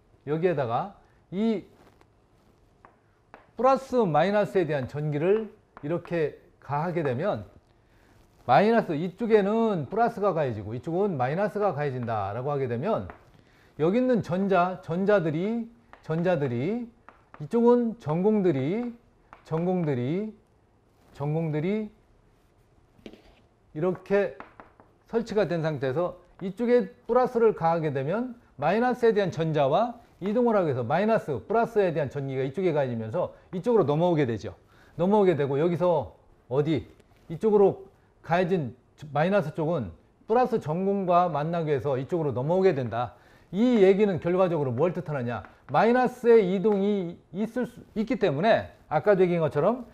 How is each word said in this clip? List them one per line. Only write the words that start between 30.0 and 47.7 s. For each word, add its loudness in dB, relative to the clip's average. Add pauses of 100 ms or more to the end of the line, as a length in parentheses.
이동을 0
하기 2
위해서 -2
마이너스, 0
플러스에 2
대한 -2
전기가 -4
이쪽에 -2
가해지면서 -2 (180)
이쪽으로 2
넘어오게 2
되죠. -6 (400)
넘어오게 4
되고 0
여기서 0 (340)
어디? -2 (400)
이쪽으로 2 (400)
가해진 0 (380)
마이너스 0
쪽은 -4 (340)
플러스 2
전공과 0
만나기 -2
위해서 0
이쪽으로 -2
넘어오게 2
된다. -6 (380)
이 2
얘기는 4
결과적으로 0
뭘 0
뜻하느냐? -6 (240)
마이너스의 4
이동이 0 (160)
있을 -4
수 -20 (140)